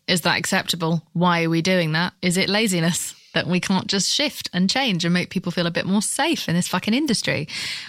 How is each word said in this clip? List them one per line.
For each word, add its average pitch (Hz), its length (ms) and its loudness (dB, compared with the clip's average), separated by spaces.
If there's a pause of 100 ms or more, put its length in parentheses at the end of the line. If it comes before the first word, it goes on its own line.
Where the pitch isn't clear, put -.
Is 175 140 2
that 160 180 0
acceptable? 170 640 -2 (120)
Why 170 300 2
are 165 60 0
we 165 120 2
doing 175 300 2
that? 170 280 0
Is 175 160 0
it 190 140 2
laziness 185 640 0 (180)
that - 160 0
we 180 100 2
can't 180 300 0
just 196 260 0
shift - 380 -2
and 185 180 2
change 208 340 0
and 170 80 2
make 180 160 0
people 175 220 -4
feel 170 160 0
a 170 60 0
bit 175 140 -2
more 202 140 2
safe - 480 -2
in 165 60 0
this 175 140 0
fucking 208 260 0
industry? 196 540 0 (400)